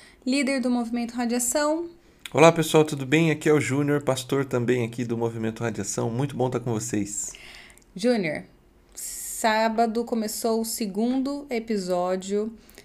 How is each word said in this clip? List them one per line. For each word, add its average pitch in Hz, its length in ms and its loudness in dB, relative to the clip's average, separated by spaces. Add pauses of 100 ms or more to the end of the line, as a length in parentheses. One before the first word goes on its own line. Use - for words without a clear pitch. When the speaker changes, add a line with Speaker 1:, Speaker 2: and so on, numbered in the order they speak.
(240)
Speaker 1:
líder 269 340 2
do 247 120 -2
Movimento 240 420 -2
Radiação. 294 720 0 (460)
Speaker 2:
Olá, 156 180 10
pessoal, 160 320 4
tudo 143 220 -2
bem? 156 260 4
Aqui 151 160 -2
é 151 60 4
o 151 80 6
Júnior, 143 420 0
pastor 135 440 0
também 123 400 0
aqui 120 180 -6
do 117 140 -2
Movimento 113 440 -4
Radiação. 113 460 -4
Muito 120 260 -2
bom 127 140 0
tá 123 100 -2
com 117 140 -4
vocês. 107 640 -4 (600)
Speaker 1:
Júnior, 185 500 -2 (500)
sábado 220 1080 0
começou 226 600 -2
o - 20 -2
segundo 247 840 -2
episódio 196 1000 0 (340)